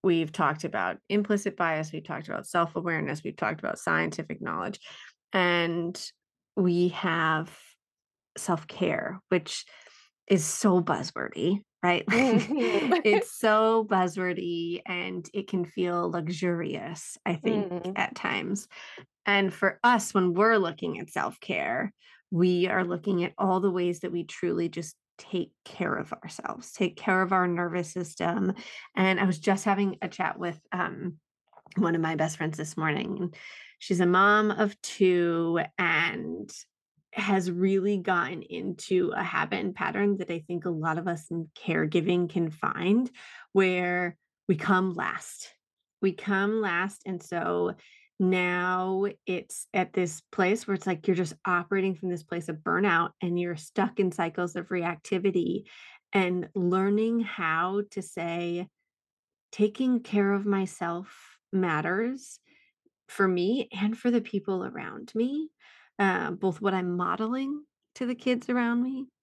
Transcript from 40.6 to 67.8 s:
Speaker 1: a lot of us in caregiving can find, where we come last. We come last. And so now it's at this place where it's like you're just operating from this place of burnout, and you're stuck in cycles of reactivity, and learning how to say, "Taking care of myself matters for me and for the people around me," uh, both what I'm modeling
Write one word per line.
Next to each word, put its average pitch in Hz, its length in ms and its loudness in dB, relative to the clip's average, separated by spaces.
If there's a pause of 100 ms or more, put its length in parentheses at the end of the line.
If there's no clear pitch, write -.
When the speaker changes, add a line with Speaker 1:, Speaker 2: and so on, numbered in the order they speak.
Speaker 1:
a 180 60 0
lot 160 260 0
of 175 100 -4
us 170 220 -6
in 165 260 -6
caregiving 170 720 2
can 170 220 0
find, 208 600 0 (420)
where 180 640 2 (300)
we 175 80 4
come 185 400 2
last. - 580 -8 (480)
We 190 120 2
come 202 460 0
last. 190 460 -2
And 180 160 -6
so 175 540 -2 (440)
now 185 840 2 (220)
it's - 480 -6
at 240 180 0
this 175 280 -2 (100)
place 202 360 2
where 202 80 0
it's - 120 -4
like 175 200 -2
you're 185 80 4
just 170 180 -2 (120)
operating 190 500 0
from 185 140 -6
this 170 140 -4
place 170 260 -6
of 156 80 -6
burnout, 170 540 2 (100)
and 175 180 0
you're 175 180 -2
stuck - 420 -2
in 185 120 4
cycles 170 440 -4
of 175 140 -8
reactivity, 175 920 -2 (500)
and 180 420 2
learning 202 640 2
how 180 600 -2 (100)
to 196 100 -8
say, 175 640 -4 (840)
"Taking 233 480 2
care 202 340 2
of 196 140 0
myself 185 920 -4 (140)
matters 185 880 0 (680)
for 196 200 2
me 185 440 2
and 208 260 0
for 247 140 0
the 240 100 4
people 190 420 -2
around - 520 -10
me," 285 340 -2 (500)
uh, 190 320 2
both 180 300 -2
what 196 140 2
I'm 180 200 0
modeling 240 680 -2 (320)